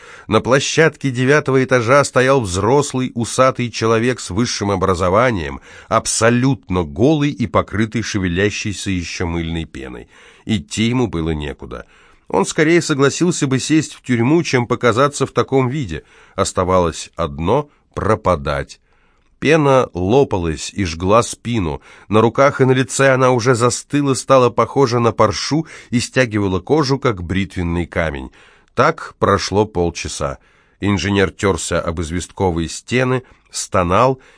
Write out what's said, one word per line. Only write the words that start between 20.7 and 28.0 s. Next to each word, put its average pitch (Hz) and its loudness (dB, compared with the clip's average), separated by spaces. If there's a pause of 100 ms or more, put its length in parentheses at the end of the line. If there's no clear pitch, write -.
и 98 -4
жгла 90 2
спину. 92 -4 (280)
На 104 4
руках 135 2
и 131 6
на 131 4
лице 131 2
она 127 4
уже 123 2
застыла, 131 0
стала 123 4
похожа 120 0
на 117 4
паршу 123 0 (240)
и 120 0
стягивала 104 0
кожу, 139 0
как 98 -2
бритвенный 87 -4
камень. 73 -6 (480)